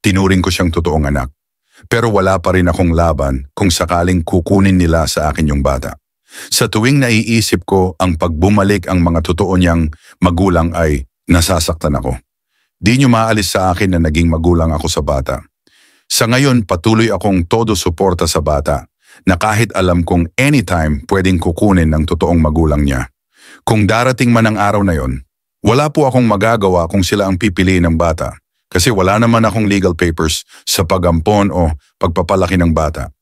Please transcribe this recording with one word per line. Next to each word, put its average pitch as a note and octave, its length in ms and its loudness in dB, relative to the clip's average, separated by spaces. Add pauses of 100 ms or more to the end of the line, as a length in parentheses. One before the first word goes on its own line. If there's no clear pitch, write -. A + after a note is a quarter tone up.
tinuring F#2+ 400 2
ko E2+ 80 0
siyang F2+ 240 -2
totoong D#2 380 -2
anak. C2+ 180 -4 (600)
Pero A#2 180 0
wala F#2+ 320 2
pa F#2 160 0
rin F2 140 2
akong E2+ 240 0
laban C#2+ 580 -2
kung G#2 160 -2
sakaling F2 560 0
kukunin G2 540 2
nila E2 260 2
sa D#2 240 -2
akin D#2 240 -2
yung C#2+ 80 -2
bata. C2 400 -4 (300)
Sa - 400 -4
tuwing B2+ 320 2
naiisip A2+ 640 0
ko F#2 320 0
ang F#2 160 0
pagbumalik F#2+ 720 0
ang F2+ 160 0
mga E2+ 240 0
totoo F#2 320 -2
niyang E2+ 320 2 (320)
magulang F2 560 0
ay D2+ 240 0 (240)
nasasaktan E2+ 720 0
ako. C2 160 -4 (640)
Di G#2+ 160 2
niyo C3 160 4
maalis A2+ 480 0
sa F#2 160 0
akin F#2 240 -2
na - 80 0
naging E2 240 0
magulang E2 400 0
ako D2 160 -4
sa D#2 160 -2
bata. C2+ 400 -4 (640)
Sa A2+ 240 -2
ngayon, B2 400 2
patuloy A2 400 2
akong G2 400 -2
todo A2+ 240 0
suporta F2 560 -2
sa - 80 -2
bata C#2+ 480 -2 (400)
na F#2+ 80 2
kahit G#2+ 400 -2
alam F2 320 0
kong E2+ 320 -2
anytime F2+ 720 0
pwedeng F#2 320 0
kukunin F2+ 480 2
ng D#2 160 0
totoong E2+ 320 0
magulang D#2 480 0
niya. C2 240 -4 (560)
Kung G#2+ 240 2
darating B2 400 0
man A2+ 240 2
ang - 20 -6
araw G2+ 300 0
na F2 80 0
yon, C2 320 -6 (400)
wala C#3 240 2
po D3 160 2
akong B2+ 240 2
magagawa G2 560 2
kung F#2+ 160 -2
sila G2+ 240 0
ang F#2 160 -2
pipiliin F#2 480 2
ng E2 80 0
bata E2 400 -2 (320)
kasi F#2 240 0
wala F#2+ 240 2
naman A#2 240 2
akong G#2+ 240 0
legal F#2+ 320 0
papers D#2+ 480 -2 (160)
sa - 240 -2
pag-ampon F2+ 640 0
o D#2+ 240 0 (240)
pagpapalaki F#2 560 0
ng F2 160 2
bata. D2+ 400 -2 (120)